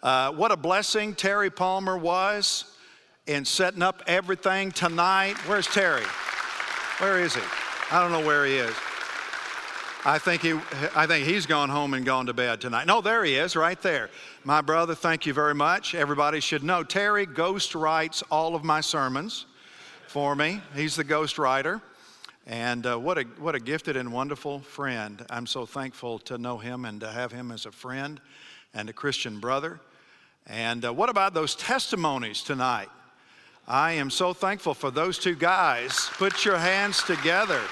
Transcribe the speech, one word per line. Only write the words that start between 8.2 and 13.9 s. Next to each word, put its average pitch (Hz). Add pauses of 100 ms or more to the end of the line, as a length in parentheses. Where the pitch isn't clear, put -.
where 147
he 135
is. 117 (1300)
I 147
think 170
he, 160 (340)
I 156
think 156
he's 175
gone 147
home 143
and 131
gone 131
to 123
bed 117
tonight. 123
No, 202
there 220
he 147
is, 170
right 170
there. 139 (340)